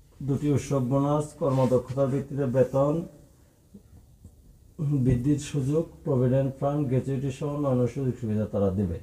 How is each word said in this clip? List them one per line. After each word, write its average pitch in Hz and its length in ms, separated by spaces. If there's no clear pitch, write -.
দুটি 143 280
উৎসব 131 320
bonus, 139 500
কর্মদক্ষতার 131 760
ভিত্তিতে 135 380
বেতন 135 600
বৃদ্ধির 135 600
সুযোগ, 143 500
provident 135 560
fund, 143 280
গ্র্যাচুইটি 131 440
সহ 147 240
অন্যান্য 131 320
সুযোগ 127 340
সুবিধা 107 240
তারা 98 240
দেবে। 92 340